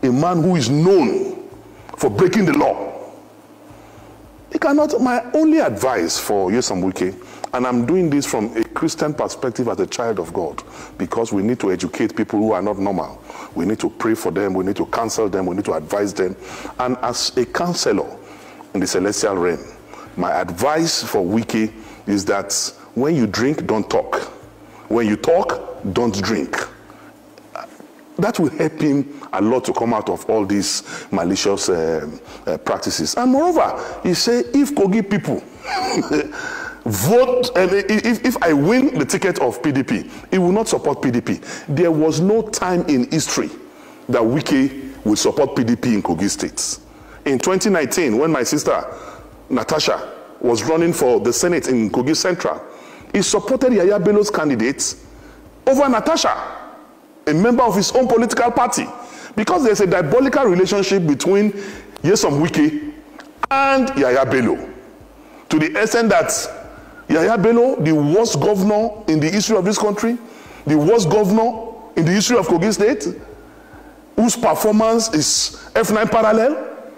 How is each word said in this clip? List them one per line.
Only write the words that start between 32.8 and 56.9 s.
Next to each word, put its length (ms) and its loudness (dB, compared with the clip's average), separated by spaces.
And 160 2
moreover, 720 0
he 100 2
say, 300 0
if 180 4
Kogi 380 2
people 320 -2
<laughs> 0 -
vote, 720 2
um, 160 4
if, 520 0
if 160 2
I 120 4
win 440 4
the 80 2
ticket 360 -2
of 200 -2
P 120 0
D 100 2
P, 260 -2
he 80 2
will 140 4
not 160 2
support 340 0
P 80 2
D 100 2
P. 200 -4
There 240 2
was 300 2
no 280 2
time 380 -2
in 240 2
history 400 -2
that 140 2
Wike 840 0
will 120 2
support 400 0
P 80 2
D 100 2
P 200 0
in 80 0
Kogi 280 -2
State. 480 -6
In 160 0
twenty 300 2
nineteen, 480 2
when 120 2
my 140 2
sister 400 0
Natasha 600 -2
was 220 0
running 300 2
for 260 4
the 140 0
Senate 340 0
in 240 0
Kogi 240 0
Central, 500 -2
he 100 0
supported 500 2
Yahaya 320 4
Bello's 260 4
candidate 640 0
over 220 4
Natasha, 720 -2